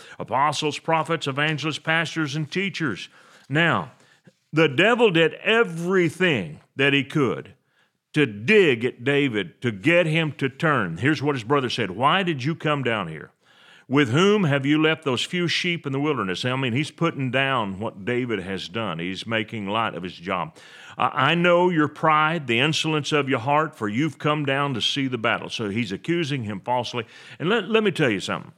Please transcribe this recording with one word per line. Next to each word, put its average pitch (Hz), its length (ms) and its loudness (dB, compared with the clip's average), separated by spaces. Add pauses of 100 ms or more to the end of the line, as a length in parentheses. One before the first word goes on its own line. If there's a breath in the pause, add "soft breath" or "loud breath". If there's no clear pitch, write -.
(180 loud breath)
Apostles, 139 600 -2
prophets, 160 480 -2
evangelists, 143 520 -2
pastors, 160 560 -2
and 156 160 -6
teachers. 165 580 -4 (400 soft breath)
Now, 135 440 2 (600 soft breath)
the 156 160 6
devil 214 420 4
did 160 240 4
everything 175 1300 0 (160)
that 139 160 4
he 139 120 4
could 110 500 -2 (600)
to 147 120 2
dig 123 580 4
at 127 200 -6
David, 127 580 0
to 120 80 0
get 160 360 2
him 156 260 0
to 139 160 -2
turn. 123 480 0
Here's 127 260 0
what 143 140 0
his 120 80 -8
brother 127 260 2
said, 98 220 -2
"Why 151 320 2
did 151 180 -4
you 151 140 -2
come 147 260 -2
down 110 240 -2
here? 78 240 -12 (560 soft breath)
With 131 240 2
whom 196 340 4
have 139 220 2
you 156 160 2
left 160 220 0
those 127 180 0
few 180 240 -2
sheep 170 400 -4
in 135 60 -4
the 135 80 -4
wilderness?" 117 440 -2
I 127 120 -2
mean, 131 160 -2
he's 147 180 -2
putting 139 400 -2
down 123 480 0
what 104 260 -8
David 120 360 -2
has 90 280 -8
done. 92 300 -6
He's 90 300 -8
making 110 400 -4
light 107 260 -2
of 87 80 -10
his 87 120 -8
job. 85 420 -6 (420 loud breath)
"I, 135 320 0
I 170 60 2
know 175 340 4
your 151 160 2
pride, 156 640 2
the 113 100 2
insolence 156 540 0
of 143 160 2
your 131 100 0
heart, 143 380 0
for 107 120 -4
you've 151 300 -2
come 151 260 -2
down 139 300 0
to 104 60 -4
see 135 260 -2
the 123 100 -4
battle." 110 320 0
So 110 200 -6
he's 98 240 -4
accusing 143 500 -4
him 104 220 -6
falsely. 123 400 -4 (340 loud breath)
And 156 100 -4
let, 208 200 0
let 220 160 4
me 190 80 2
tell 143 180 2
you 98 80 2
something. 85 400 -6